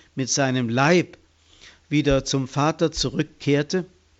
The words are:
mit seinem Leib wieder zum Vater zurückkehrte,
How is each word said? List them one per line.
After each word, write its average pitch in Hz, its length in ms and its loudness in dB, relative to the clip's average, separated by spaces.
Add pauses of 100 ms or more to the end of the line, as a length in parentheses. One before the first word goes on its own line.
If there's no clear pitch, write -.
(140)
mit 131 140 -4
seinem 131 400 0
Leib 143 480 2 (720)
wieder 139 360 2
zum 135 240 -4
Vater 156 440 0
zurückkehrte, 147 920 -2 (340)